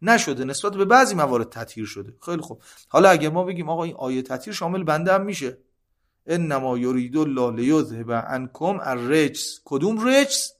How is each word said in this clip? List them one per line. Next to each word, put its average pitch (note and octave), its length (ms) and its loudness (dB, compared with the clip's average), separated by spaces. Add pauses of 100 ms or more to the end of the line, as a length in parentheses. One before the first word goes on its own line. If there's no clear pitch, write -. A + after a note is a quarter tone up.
نشده، D#3+ 420 2
نسبت C#3 280 -4
به G3 120 0
بعضی A#3 300 6
موارد B2+ 360 0
تطهیر A2+ 360 -10
شده. G2+ 280 -14 (100)
خیلی E3+ 180 -6
خوب، - 200 -16 (260)
حالا F#3 220 6
اگر D#3 200 4
ما F3+ 140 0
بگیم F3 240 -6
آقا E3 160 -2
این E3 100 -8
آیه C3 280 -4
تطهیر C3 320 -8
شامل F3+ 300 -4
بنده E3 300 2
هم F#3+ 80 2
می‌شه، F3 360 -8 (680)
انما C#3 520 -2
یرید B2 380 -2
الله B2+ 400 0
لیذهب A#2 560 0
عنکم C3 720 -4
الرجس، C3+ 840 -2
کدوم G#3+ 440 0
رجس؟ C#4 520 2